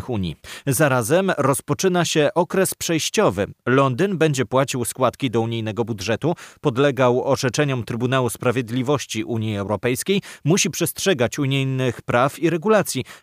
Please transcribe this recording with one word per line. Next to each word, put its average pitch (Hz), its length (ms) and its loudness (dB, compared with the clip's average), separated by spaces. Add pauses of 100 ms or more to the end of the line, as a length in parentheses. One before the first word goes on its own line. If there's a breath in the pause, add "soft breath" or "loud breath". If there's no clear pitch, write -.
(100)
Unii. 92 260 -4 (300 loud breath)
Zarazem 139 720 2
rozpoczyna 147 640 0
się 151 300 2
okres 180 400 0
przejściowy. 143 720 0 (200)
Londyn 139 520 2
będzie 139 280 2
płacił 131 380 0
składki 123 460 -2
do 113 100 0
unijnego 113 440 -2
budżetu, 113 500 -2 (260 loud breath)
podlegał 127 640 2
orzeczeniom 135 600 0
Trybunału 123 460 0
Sprawiedliwości 123 920 -2
Unii 110 320 -4
Europejskiej, 120 640 -2 (220 loud breath)
musi 175 260 2
przestrzegać 147 680 0
unijnych 135 640 -2
praw 127 360 0
i 160 120 0
regulacji, 170 540 0 (180 loud breath)